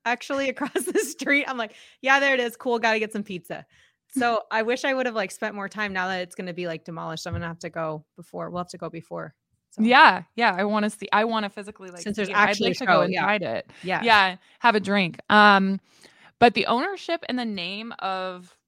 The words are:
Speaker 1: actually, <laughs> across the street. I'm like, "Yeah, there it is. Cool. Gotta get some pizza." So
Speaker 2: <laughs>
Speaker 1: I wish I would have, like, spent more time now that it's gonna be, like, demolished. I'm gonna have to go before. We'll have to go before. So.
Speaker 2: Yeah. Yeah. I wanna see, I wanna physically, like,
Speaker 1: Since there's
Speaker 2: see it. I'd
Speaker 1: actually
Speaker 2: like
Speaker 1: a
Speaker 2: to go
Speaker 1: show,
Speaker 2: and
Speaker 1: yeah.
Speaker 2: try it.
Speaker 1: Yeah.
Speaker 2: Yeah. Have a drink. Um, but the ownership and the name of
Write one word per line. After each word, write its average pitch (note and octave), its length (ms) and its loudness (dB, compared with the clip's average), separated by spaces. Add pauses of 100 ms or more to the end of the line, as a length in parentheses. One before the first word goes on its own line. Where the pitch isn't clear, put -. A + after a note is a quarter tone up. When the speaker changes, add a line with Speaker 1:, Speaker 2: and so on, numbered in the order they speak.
Speaker 1:
actually, C4+ 440 -4
<laughs> - 0 -
across C4 220 -6 (140)
the F4+ 140 -2
street. C#4+ 480 -2
I'm C4 100 -6
like, A3 160 -6 (280)
"Yeah, C4+ 180 4
there C#4 140 2
it B3+ 60 2
is. A#3 160 -4
Cool. A#3 240 -2
Gotta A3 200 2
get G#3+ 140 -4
some G3+ 100 -4
pizza." E3+ 420 -12 (440)
So A#3+ 380 0
Speaker 2:
<laughs> - 40 -16
Speaker 1:
I A3 120 2
wish A#3+ 220 -2
I C#4 80 0
would C4 120 0
have, A#3 100 -4
like, G3 160 -4
spent G#3 240 -8
more G3 140 -8
time G3+ 240 -6
now F#3 140 -2
that F#3 140 -4
it's F3+ 140 -12
gonna F3+ 180 -8
be, F3 140 -8
like, D#3+ 180 -8
demolished. E3 420 -10
I'm F3 60 -6
gonna E3+ 140 -6
have E3 120 -10
to E3+ 100 -10
go D#3 360 -6 (100)
before. E3+ 340 -12
We'll F3 140 -8
have E3+ 60 -14
to F3+ 80 -18
go E3 120 -10
before. E3 440 -12 (380)
So. - 100 -6
Speaker 2:
Yeah. A#3 420 6 (120)
Yeah. A3+ 220 2
I F#3+ 60 0
wanna G#3 260 0
see, - 220 -10
I G#3+ 140 4
wanna A3 240 -2
physically, G3 420 -16
like, F3 100 -16
Speaker 1:
Since G3+ 140 -6
there's G3+ 140 -2
Speaker 2:
see G3 40 -4
it. G#3 40 2
I'd G3+ 120 8
Speaker 1:
actually G3+ 200 0
Speaker 2:
like F3 80 -2
Speaker 1:
a - 20 -10
Speaker 2:
to B3 60 -6
go F#3+ 80 4
Speaker 1:
show, D#3+ 80 6
Speaker 2:
and F3+ 120 0
Speaker 1:
yeah. F3 100 -2
Speaker 2:
try G3+ 120 2
it. A#2+ 360 -4 (120)
Speaker 1:
Yeah. F3 200 -2
Speaker 2:
Yeah. G3+ 320 4 (240)
Have A#3 160 4
a G#3+ 40 0
drink. F#3+ 380 0 (120)
Um, G3 500 6 (600)
but A#3 140 8
the - 140 -2
ownership E4+ 600 -4
and B3 100 -4
the B3 80 -4
name G3+ 540 -8
of F#3 560 -8 (120)